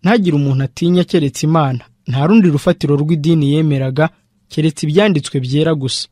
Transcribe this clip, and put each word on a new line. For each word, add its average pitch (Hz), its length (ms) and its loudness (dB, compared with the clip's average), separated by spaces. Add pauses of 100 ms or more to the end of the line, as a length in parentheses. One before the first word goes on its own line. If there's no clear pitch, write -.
ntagire 185 340 2
umuntu 139 260 0
atinya 175 400 0
keretse 151 440 -2
Imana. 147 320 0 (280)
Nta 135 200 -2
rundi 202 200 4
rufatiro 151 500 0
rw'idini 151 560 0
yemeraga, 147 560 0 (400)
keretse 156 360 -2
ibyanditswe 156 540 0
byera 143 360 0
gusa. 131 360 -6